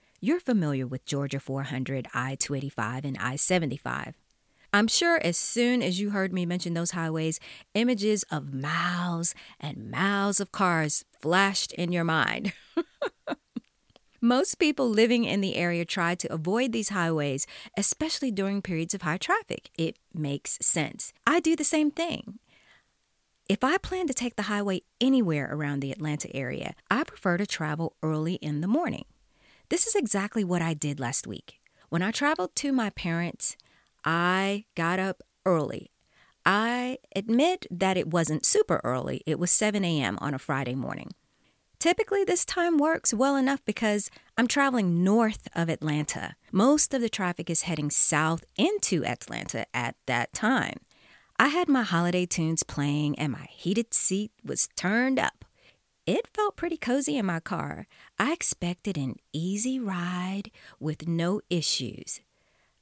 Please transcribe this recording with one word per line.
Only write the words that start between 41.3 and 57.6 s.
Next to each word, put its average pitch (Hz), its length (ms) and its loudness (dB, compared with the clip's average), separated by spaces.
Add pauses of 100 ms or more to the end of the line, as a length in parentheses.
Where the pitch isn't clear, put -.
Typically, 392 460 2
this 359 200 2
time 339 340 2
works 311 360 2
well 269 220 4
enough 269 280 0
because 208 460 0 (260)
I'm 233 120 4
traveling 214 560 4
north 214 500 4
of 170 140 0
Atlanta. 151 680 -2 (160)
Most 262 420 4
of 269 80 0
the 233 80 0
traffic 180 400 -4
is 165 140 2
heading 151 280 -2
south 160 540 2 (120)
into 294 480 2
Atlanta 113 680 -6
at 123 220 -4 (120)
that 120 260 -2
time. - 460 -2 (600)
I 254 80 6
had 330 220 2
my 262 160 4
holiday 180 420 2
tunes 160 380 0
playing 147 560 0
and 147 100 -2
my - 200 -8
heated 208 440 -2
seat 202 380 2 (120)
was - 300 0
turned 247 460 0
up. - 240 -2 (640)
It 269 260 0
felt 415 220 0
pretty 330 200 -6
cozy 277 400 0
in 208 100 0
my 170 120 0
car. 156 480 -6 (320)